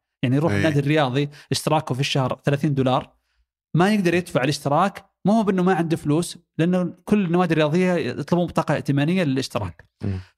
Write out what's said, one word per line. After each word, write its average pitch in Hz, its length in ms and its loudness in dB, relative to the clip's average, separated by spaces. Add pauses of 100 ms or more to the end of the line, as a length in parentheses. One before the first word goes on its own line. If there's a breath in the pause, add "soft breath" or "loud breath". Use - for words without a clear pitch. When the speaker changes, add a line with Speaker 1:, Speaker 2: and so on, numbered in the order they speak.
(220)
Speaker 1:
يعني 127 120 2
يروح 156 160 2
Speaker 2:
إيه. - 60 2
Speaker 1:
النادي 151 220 2
الرياضي 143 500 0 (220 loud breath)
اشتراكه 147 440 -2
في 131 60 -4
الشهر 135 440 -2
ثلاثين 143 280 0
دولار، 131 420 0 (600)
ما 190 180 4
يقدر 180 200 2
يدفع 170 300 -2
الاشتراك، 147 640 -2 (200)
مو 190 80 4
هو 226 100 2
بأنه 185 200 0
ما 185 100 4
عنده 165 240 0
فلوس، 160 400 -2 (200)
لأنه 180 360 0 (120)
كل 208 200 2
النوادي 170 280 2
الرياضية 165 400 2
يطلبون 160 520 -2
بطاقة 165 280 -2
ائتمانية 147 500 0
للاشتراك. 131 680 -4 (140)
Speaker 2:
مم. 95 160 -4 (180 loud breath)